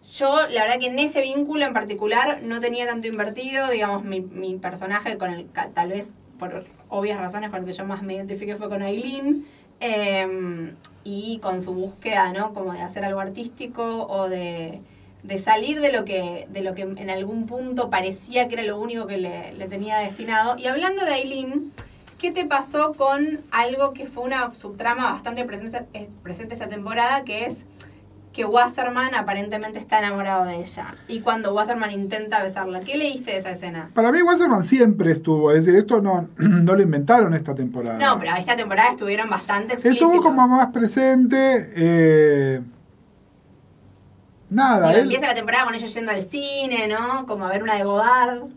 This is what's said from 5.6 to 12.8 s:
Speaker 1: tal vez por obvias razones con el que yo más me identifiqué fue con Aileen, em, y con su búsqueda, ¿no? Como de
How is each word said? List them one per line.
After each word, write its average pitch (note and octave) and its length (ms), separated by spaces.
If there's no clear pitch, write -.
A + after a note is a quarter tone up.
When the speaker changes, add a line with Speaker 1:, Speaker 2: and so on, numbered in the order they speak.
Speaker 1:
tal F3+ 220
vez G3+ 220
por F3+ 260
obvias G3+ 320
razones G#3 300
con F#3 100
el F3+ 60
que F3+ 60
yo G3 140
más G3 160
me F#3+ 140
identifiqué G3+ 400
fue G#3 120
con G3 140
Aileen, B3+ 640
em, F#3+ 960
y G#3+ 340
con F#3 240
su F#3 100
búsqueda, F#3+ 600
¿no? G#3 220
Como F#3+ 180
de F3 80